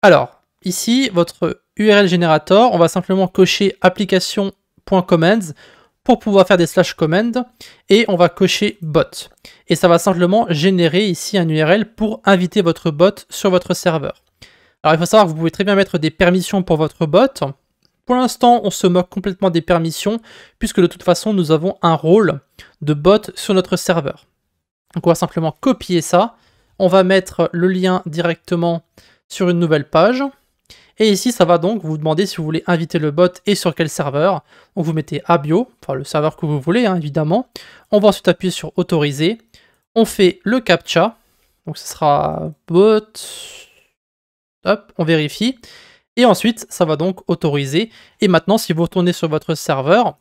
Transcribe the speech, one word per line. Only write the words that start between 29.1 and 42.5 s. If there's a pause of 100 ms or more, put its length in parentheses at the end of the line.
sur
une
nouvelle
page, (760)
et
ici
ça
va
donc
vous
demander
si
vous
voulez
inviter
le
bot (120)
et
sur
quel
serveur. (320)
Donc
vous
mettez
Abio, (100)
enfin
le
serveur
que
vous
voulez
hein,
évidemment, (440)
on
va
ensuite
appuyer
sur
autoriser, (560)
on
fait
le
CAPTCHA, (480)
donc
ce
sera (160)